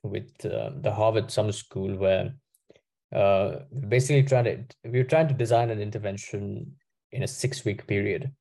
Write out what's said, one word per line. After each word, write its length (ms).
with, 420
uh, 260
the 100
Harvard 400
Summer 220
School, 420
where, 380
uh, 440
basically 360
trying 200
to, 220
we 100
were 60
trying 240
to 40
design 360
an 120
intervention 920
in 100
a 40
six-week 600
period. 540